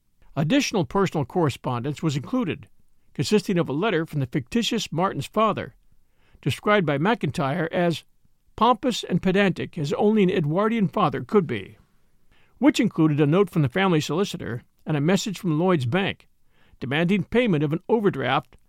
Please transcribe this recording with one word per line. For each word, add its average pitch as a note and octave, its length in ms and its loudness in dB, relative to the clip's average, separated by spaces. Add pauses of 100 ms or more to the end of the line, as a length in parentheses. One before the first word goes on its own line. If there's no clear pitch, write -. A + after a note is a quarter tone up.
(360)
Additional F3 500 0
personal F3+ 400 0
correspondence C#3 760 -4
was D3+ 140 -2
included, D#3+ 520 -6 (440)
consisting G3 460 0
of C#3+ 100 0
a C3 60 -4
letter E3 320 0
from D3+ 140 -6
the C3 60 -2
fictitious A3 640 -4
Martin's D#3 360 -2
father, F#3 480 -2 (640)
described G3+ 460 0
by C#3+ 100 0
McIntyre D#3 760 -2
as F3 340 -2 (520)
pompous A#3+ 480 0
and F3+ 160 0
pedantic F#3+ 560 0
as D3+ 160 -4
only G#3+ 300 4
an F3+ 80 4
Edwardian G3 580 0
father C3+ 340 0
could F#3+ 240 2
be, G2+ 300 -8 (800)
which C#4+ 240 4
included D#3 400 2
a D3+ 60 4
note F3 240 2
from E3+ 100 0
the C#3 80 2
family F#3 320 2
solicitor C#3+ 640 -4 (240)
and D#3 100 -2
a C#3+ 40 -2
message F#3 380 0
from D#3 200 -2
Lloyd's F3 260 2
Bank, C#3+ 420 -4 (540)
demanding E3+ 440 0
payment G#3+ 380 0
of D3 120 -2
an E3+ 140 -4
overdraft C#3+ 680 0 (120)